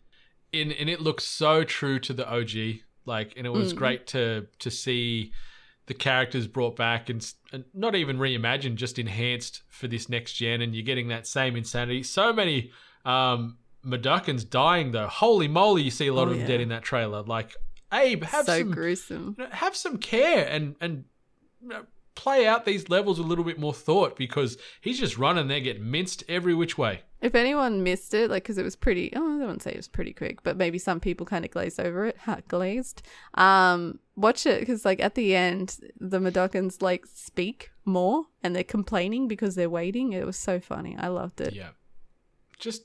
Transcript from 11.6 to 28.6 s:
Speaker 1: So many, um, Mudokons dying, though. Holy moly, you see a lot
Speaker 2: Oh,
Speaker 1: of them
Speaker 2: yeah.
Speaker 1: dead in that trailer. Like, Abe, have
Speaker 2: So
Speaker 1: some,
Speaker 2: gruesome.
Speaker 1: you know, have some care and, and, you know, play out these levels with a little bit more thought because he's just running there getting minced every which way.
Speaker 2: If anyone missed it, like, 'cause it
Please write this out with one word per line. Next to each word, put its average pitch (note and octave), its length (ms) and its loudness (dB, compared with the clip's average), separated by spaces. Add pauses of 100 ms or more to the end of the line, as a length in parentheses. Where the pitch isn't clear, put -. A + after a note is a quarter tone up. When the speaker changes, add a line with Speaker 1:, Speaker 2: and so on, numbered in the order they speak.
Speaker 1:
So G#3+ 300 2
many, D#3+ 380 0 (340)
um, B2+ 520 2 (280)
Mudokons B2+ 600 0
dying, D3+ 440 4
though. A2 160 -2
Holy G3+ 400 4
moly, F3+ 360 6
you C3+ 80 0
see C#3+ 160 -2
a C3+ 60 2
lot C3 100 4
Speaker 2:
Oh, - 20 4
Speaker 1:
of B2 60 4
them A#2+ 100 0
Speaker 2:
yeah. A2+ 60 -4
Speaker 1:
dead B2 140 2
in A#2 80 -2
that A2+ 140 -6
trailer. G#2+ 400 -2
Like, A2+ 320 -4 (380)
Abe, A#3+ 300 4
have C#4+ 220 0
Speaker 2:
So E3+ 140 4
Speaker 1:
some, G#3+ 120 0
Speaker 2:
gruesome. F3 680 -4
Speaker 1:
you B3+ 80 -8
know, B3+ 60 -10
have F#4 240 -2
some D4 220 -4
care B3+ 500 2
and, D3 340 -4
and, D#3+ 240 -6 (560)
you A#3+ 80 -16
know, A3 160 -12 (300)
play C4+ 320 4
out A3 180 4
these G3+ 240 -2
levels F#3+ 300 4
with E3+ 60 -2
a D#3+ 40 -2
little E3+ 160 2
bit E3 140 -4
more D3+ 140 0
thought D#3+ 440 2
because C3 400 -2 (240)
he's B3 180 -2
just A2 180 -2
running D3+ 300 2
there C#3+ 120 -2
getting A2+ 300 -6
minced E3+ 380 -4
every F3 260 2
which E3 240 0
way. A2 240 0 (200)
Speaker 2:
If A#3+ 140 2
anyone B3 480 2
missed F3+ 300 -2
it, G#3+ 160 4
like, F#3+ 140 -2
'cause G#3 140 -6
it F#3 60 0